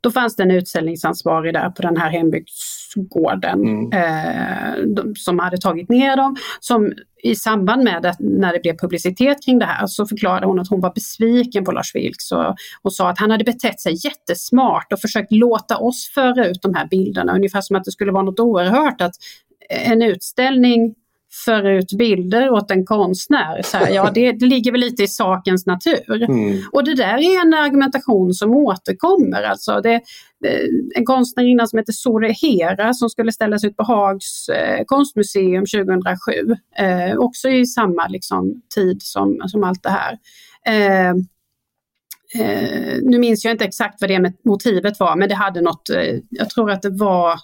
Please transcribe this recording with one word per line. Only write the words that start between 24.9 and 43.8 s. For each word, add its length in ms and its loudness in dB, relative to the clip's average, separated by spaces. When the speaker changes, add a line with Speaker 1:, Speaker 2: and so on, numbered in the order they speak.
Speaker 1:
i 40 2
sakens 580 0
natur. 580 0
Speaker 2:
Mm. 380 0
Speaker 1:
Och 120 2
det 120 0
där 220 2
är 240 4
en 120 6
argumentation 800 2
som 180 0
återkommer. 920 2
Alltså 380 -2
det, 200 2
det, 200 0
en 100 0
konstnärinna 640 2
som 120 -2
heter 140 -4
Sore 480 0
Hera 520 0
som 160 -2
skulle 220 -2
ställas 320 -2
ut 140 -2
på 60 -2
Hags, 640 -2
eh, 360 -2
konstmuseum 800 0
tjugohundrasju. 880 -2
Eh, 400 0
också 320 -2
i 160 4
samma 420 -2
liksom, 540 -4
tid 260 2
som, 460 -2
som 160 -2
allt 200 -4
det 60 -2
här. 280 -4
Eh, 440 4
eh, 600 -2
nu 160 4
minns 260 2
jag 60 0
inte 140 -2
exakt 360 -6